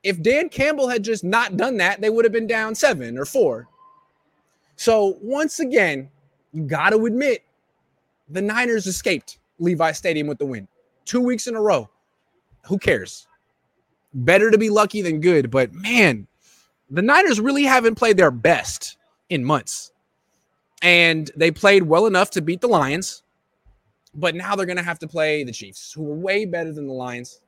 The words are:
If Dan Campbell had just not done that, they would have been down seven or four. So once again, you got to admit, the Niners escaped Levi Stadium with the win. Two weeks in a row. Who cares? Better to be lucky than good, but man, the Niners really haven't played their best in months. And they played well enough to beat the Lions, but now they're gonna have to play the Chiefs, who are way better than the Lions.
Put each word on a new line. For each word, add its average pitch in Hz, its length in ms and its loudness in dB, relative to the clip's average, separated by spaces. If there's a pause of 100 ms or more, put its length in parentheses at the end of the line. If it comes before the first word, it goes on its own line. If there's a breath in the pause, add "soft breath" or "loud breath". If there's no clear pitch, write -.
If 185 180 -2
Dan 285 280 2
Campbell 277 400 0
had 240 120 -2
just 214 220 -4
not 202 320 0
done 262 220 -2
that, 196 240 0
they 214 80 2
would 226 160 2
have 220 80 2
been 226 140 -2
down 220 280 -2
seven 131 420 0
or 139 60 -6
four. 135 460 0 (1080)
So 214 440 2
once 277 380 -4
again, 180 500 0 (440)
you 160 100 -6
got 151 260 0
to 220 160 2
admit, 247 380 -2 (880)
the 180 120 -6
Niners 220 460 -2
escaped 180 500 -6 (220)
Levi 165 320 0
Stadium 151 340 -4
with 147 140 -6
the 147 80 -4
win. 110 200 -10 (380)
Two 247 160 -2
weeks 247 240 -2
in 240 100 -8
a 220 60 -4
row. 160 260 0 (760)
Who 196 160 -4
cares? - 480 -2 (840)
Better 175 380 2
to 214 80 0
be 214 140 0
lucky 208 320 0
than 160 160 -2
good, 151 320 2
but 131 200 0
man, 185 540 0 (640 soft breath)
the 165 140 -2
Niners 285 360 4
really 277 240 0
haven't 254 300 4
played 214 240 4
their 165 140 6
best - 680 -2 (320)
in 147 140 -2
months. 131 480 -4 (880)
And 165 540 2
they 160 160 2
played 196 320 4
well 165 240 4
enough 185 240 2
to 180 100 -4
beat 170 200 -4
the 247 60 0
Lions, 160 540 0 (960)
but 160 180 -2
now 185 220 -4
they're 196 100 -2
gonna 180 160 -6
have 170 180 -8
to 160 80 -14
play 156 360 -2
the 123 80 -10
Chiefs, - 420 -18
who 151 160 -10
are 147 60 -8
way 196 300 -4
better 170 280 -8
than 147 140 -12
the 135 60 -10
Lions. 123 540 -12